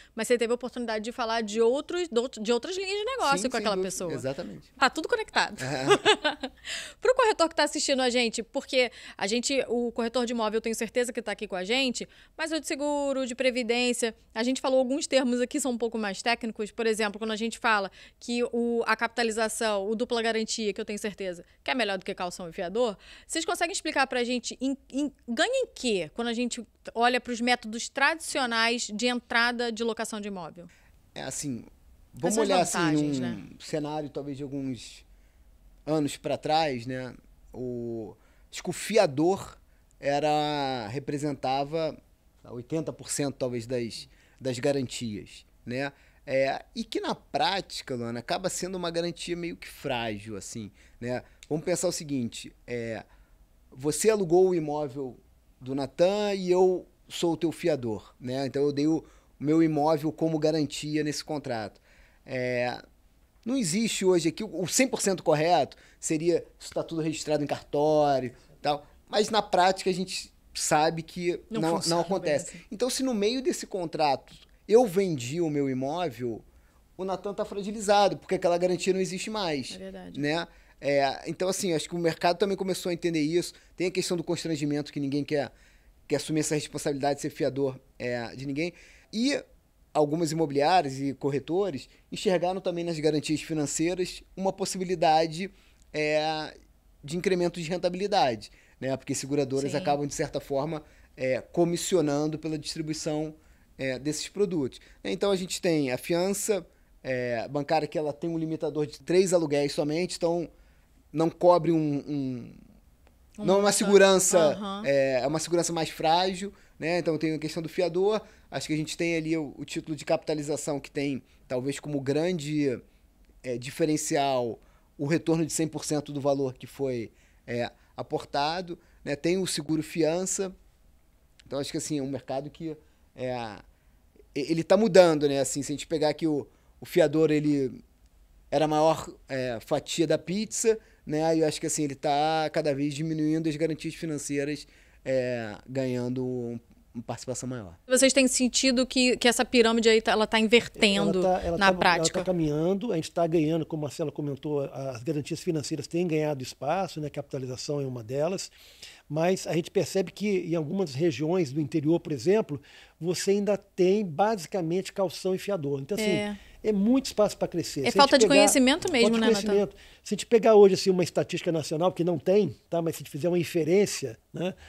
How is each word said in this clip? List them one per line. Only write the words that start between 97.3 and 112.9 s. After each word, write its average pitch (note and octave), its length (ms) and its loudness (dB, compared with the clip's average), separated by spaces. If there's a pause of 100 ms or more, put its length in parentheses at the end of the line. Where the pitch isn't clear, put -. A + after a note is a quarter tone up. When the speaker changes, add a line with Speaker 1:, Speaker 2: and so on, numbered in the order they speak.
Speaker 2:
de D#3 80 -6
rentabilidade, F3+ 800 2 (300)
né? C3 160 -2
Porque - 180 -4
seguradoras C3+ 580 0
Speaker 1:
Sim. D3+ 40 2
Speaker 2:
acabam, C#3+ 300 0
de C#3 80 -6
certa C#3+ 260 -4
forma, D3+ 420 -2 (340)
é, C3 240 0
comissionando D#3 1000 2
pela D#3 200 -6
distribuição, D#3 760 -6 (440)
é, C3 200 -4
desses D3 300 -6
produtos. F3 520 -2 (220)
Então, G3 280 0
a G3 60 2
gente F3+ 240 -6
tem D3+ 320 2
a B2 60 -2
fiança, F#3+ 680 0 (360)
é, B2 460 -2
bancária, D3 400 0
que D#3+ 100 -8
ela D3+ 140 -2
tem - 160 -6
um E3 100 -2
limitador D#3 480 -4
de - 140 -12
três F#3 320 2
aluguéis D3 400 2
somente, D#3+ 440 -2
então E3+ 320 0 (640)
não D#3+ 160 2
cobre E3+ 440 4
um, E3 40 4
um, C#3 760 -2 (880)